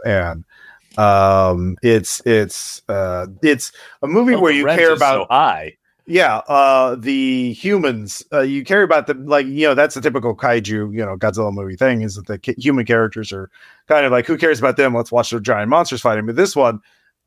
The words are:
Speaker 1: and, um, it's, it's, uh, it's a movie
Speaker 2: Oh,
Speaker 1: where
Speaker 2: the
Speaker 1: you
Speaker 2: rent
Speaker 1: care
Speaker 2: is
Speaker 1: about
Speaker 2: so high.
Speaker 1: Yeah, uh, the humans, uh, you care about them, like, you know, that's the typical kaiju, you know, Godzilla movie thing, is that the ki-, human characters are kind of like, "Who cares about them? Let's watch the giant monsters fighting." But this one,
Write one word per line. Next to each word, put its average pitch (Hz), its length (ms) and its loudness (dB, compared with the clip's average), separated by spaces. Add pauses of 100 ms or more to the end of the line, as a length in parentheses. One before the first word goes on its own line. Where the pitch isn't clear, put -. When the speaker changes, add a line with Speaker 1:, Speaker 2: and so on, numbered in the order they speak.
Speaker 1:
and, 87 380 -2 (540)
um, 95 840 2
it's, 113 440 0
it's, - 640 -2
uh, 92 380 -4 (140)
it's 147 300 0 (300)
a 139 60 -4
movie 233 280 2
Speaker 2:
Oh, 196 60 0
Speaker 1:
where 170 100 4
Speaker 2:
the 143 80 2
Speaker 1:
you 143 60 0
Speaker 2:
rent 160 140 2
Speaker 1:
care 165 120 2
Speaker 2:
is 156 60 0
Speaker 1:
about 135 320 0
Speaker 2:
so 117 40 -2
high. 98 440 0 (320)
Speaker 1:
Yeah, 160 280 2 (100)
uh, 131 500 4
the 131 540 -2
humans, 135 800 -4
uh, 151 80 0
you 135 240 -2
care 196 180 0
about 160 260 2
them, 135 180 -4
like, 143 200 2
you 143 220 0
know, 139 80 2
that's 147 200 2
the 135 60 -10
typical 123 340 -2
kaiju, 107 580 -2
you 110 120 -4
know, 98 120 -8
Godzilla 107 360 -2
movie 98 220 -8
thing, 123 260 0
is 107 140 -6
that 98 120 -16
the 104 120 -8
ki-, - 180 -6
human 135 280 0
characters 113 480 -2
are 95 160 -12 (400)
kind 147 160 4
of 131 80 0
like, 123 120 2
"Who 160 120 -2
cares 156 200 2
about 127 200 0
them? 135 180 2
Let's 117 160 -4
watch 120 200 0
the 117 100 -4
giant 104 280 -2
monsters 151 300 0
fighting." 107 260 0
But 117 120 -6
this 196 180 0
one, 117 240 2 (480)